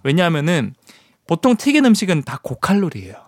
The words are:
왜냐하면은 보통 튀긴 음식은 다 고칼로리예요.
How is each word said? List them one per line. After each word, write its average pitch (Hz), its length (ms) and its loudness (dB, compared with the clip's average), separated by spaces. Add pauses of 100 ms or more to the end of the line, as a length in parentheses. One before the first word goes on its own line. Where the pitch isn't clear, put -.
왜냐하면은 156 720 0 (520)
보통 226 300 2
튀긴 285 280 2
음식은 185 400 2
다 - 180 -12
고칼로리예요. 127 720 -4 (140)